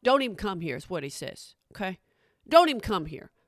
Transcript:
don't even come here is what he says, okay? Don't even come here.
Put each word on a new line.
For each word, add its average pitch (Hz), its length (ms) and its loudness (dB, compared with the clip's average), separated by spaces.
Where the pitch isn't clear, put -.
don't 269 180 4
even 233 160 -4
come 190 240 -6
here 151 160 -4
is - 140 -12
what 170 120 -6
he 139 60 -8
says, - 460 -14
okay? 190 260 -8
Don't 330 220 8
even 262 120 -2
come 175 260 -2
here. 156 240 -14